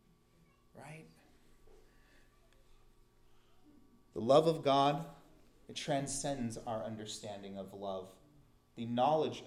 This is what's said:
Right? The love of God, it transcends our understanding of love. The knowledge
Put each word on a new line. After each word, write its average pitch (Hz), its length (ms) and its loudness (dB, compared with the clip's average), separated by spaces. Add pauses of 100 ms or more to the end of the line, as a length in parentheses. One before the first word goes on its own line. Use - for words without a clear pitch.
(760)
Right? 156 300 -18 (3000)
The - 80 -6
love 135 260 8
of 156 160 2
God, 139 440 4 (640)
it - 60 -10
transcends 139 880 -4
our 110 180 -4
understanding 107 720 -10
of 95 160 -10
love. 95 360 -8 (680)
The 117 80 -8
knowledge 123 640 2